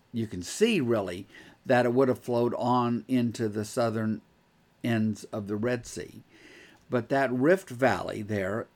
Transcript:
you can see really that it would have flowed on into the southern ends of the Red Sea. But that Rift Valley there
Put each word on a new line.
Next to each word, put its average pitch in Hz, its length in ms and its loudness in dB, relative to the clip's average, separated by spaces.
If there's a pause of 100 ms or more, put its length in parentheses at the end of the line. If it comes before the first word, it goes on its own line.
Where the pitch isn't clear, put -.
(120)
you 113 140 -4
can 92 160 -10
see 208 380 2
really 101 460 -2 (380)
that 123 220 4
it 120 80 2
would 131 140 6
have 120 100 0
flowed 120 360 0
on 120 540 0
into 120 400 0
the 104 160 -4
southern 110 580 -2 (600)
ends 110 420 0
of 107 220 -8
the 107 100 -4
Red 120 300 -2
Sea. - 360 -12 (680)
But 120 200 -2
that 135 220 2
Rift 156 380 2
Valley 110 520 0
there 101 540 -2